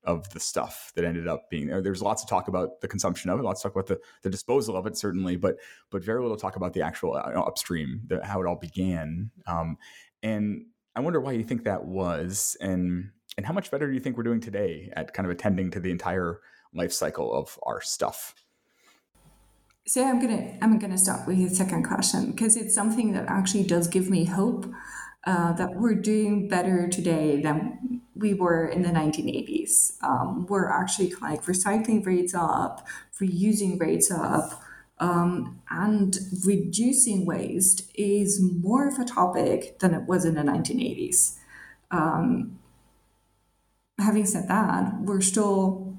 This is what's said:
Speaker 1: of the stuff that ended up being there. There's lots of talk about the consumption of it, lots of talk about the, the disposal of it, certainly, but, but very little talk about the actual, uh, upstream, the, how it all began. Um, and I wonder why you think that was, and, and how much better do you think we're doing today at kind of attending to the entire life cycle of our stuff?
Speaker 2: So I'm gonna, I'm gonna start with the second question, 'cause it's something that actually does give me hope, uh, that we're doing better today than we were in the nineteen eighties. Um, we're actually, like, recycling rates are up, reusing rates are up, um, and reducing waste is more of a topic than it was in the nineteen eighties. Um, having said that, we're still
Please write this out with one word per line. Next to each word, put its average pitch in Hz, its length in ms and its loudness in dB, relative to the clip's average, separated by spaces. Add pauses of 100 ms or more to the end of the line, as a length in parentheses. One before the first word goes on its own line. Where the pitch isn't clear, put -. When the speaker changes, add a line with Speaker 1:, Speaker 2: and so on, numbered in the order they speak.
Speaker 1:
of 85 260 -2
the 85 100 -12
stuff - 560 -6
that 85 80 0
ended 85 240 -4
up 78 200 -6
being 73 180 -4
there. 87 140 -2
There's 95 220 -2
lots 104 200 -2
of - 60 -12
talk 92 200 0
about 92 320 -4
the - 80 -8
consumption 92 420 -4
of 98 80 0
it, 143 40 -4
lots 98 220 -4
of 98 60 -2
talk - 60 -6
about 98 100 -4
the, 95 140 -2 (220)
the 98 80 -2
disposal 110 460 0
of 92 100 -4
it, 107 120 -6
certainly, 90 380 -2
but, 92 200 0 (340)
but 95 140 -6
very 113 160 -2
little 117 160 -2
talk 95 200 -6
about 90 180 -4
the 92 80 0
actual, 80 320 -2
uh, 69 260 -4
upstream, 80 680 -4
the, - 180 -2
how 101 180 -2
it 90 40 0
all 87 100 0
began. 87 720 -4 (160)
Um, 82 320 -4 (440)
and 107 420 -2 (320)
I 113 40 -4
wonder 156 200 0
why 131 120 -4
you 113 120 0
think 120 200 -4
that 98 200 -2
was, 90 760 -2
and, 90 500 -2 (260)
and 104 100 -6
how 135 60 -4
much 190 180 -4
better 143 160 -2
do 135 80 -2
you 131 60 -2
think 127 160 -6
we're 117 80 -4
doing 117 160 2
today 98 560 -4
at - 180 -8
kind 95 100 -2
of 90 60 -2
attending 92 400 0
to 95 100 -6
the 90 100 -2
entire 87 500 -2 (340)
life 82 180 -2
cycle 71 400 -2
of 69 300 -4
our 78 180 -6
stuff? - 540 -4 (1500)
Speaker 2:
So 254 180 2
I'm 254 160 4
gonna, 220 420 -2
I'm 220 160 6
gonna 185 200 -2
start - 280 2
with 185 100 2
the 185 180 4
second 185 300 0
question, - 520 0
'cause 220 200 4
it's - 180 -2
something 220 380 2
that 185 160 -2
actually 190 360 2
does 170 220 2
give 185 240 0
me 180 140 4
hope, 196 420 0 (580)
uh, 170 280 2
that 180 240 -2
we're 220 180 4
doing 208 540 2
better 180 400 2
today 160 520 2
than 165 600 -2 (160)
we 202 180 2
were 170 320 2
in 180 160 0
the 175 100 2
nineteen 151 360 2
eighties. - 720 0
Um, 170 460 0
we're 190 200 2
actually, 185 540 0
like, 151 220 -4
recycling 202 600 2
rates 180 300 2
are 170 300 0
up, - 220 -8 (340)
reusing 190 600 2
rates 165 300 2
are 165 140 0
up, - 380 0 (360)
um, 175 640 0 (100)
and 190 480 2 (260)
reducing 202 800 4
waste - 680 0
is 202 460 2
more 185 480 4
of 254 100 -2
a 247 60 0
topic 180 760 0
than 185 140 4
it 131 120 -4
was 180 180 2
in 165 100 4
the 147 100 0
nineteen - 360 0
eighties. - 580 0 (520)
Um, 165 680 0 (1400)
having 202 280 4
said - 220 -2
that, 185 520 2
we're 190 200 0
still 190 800 2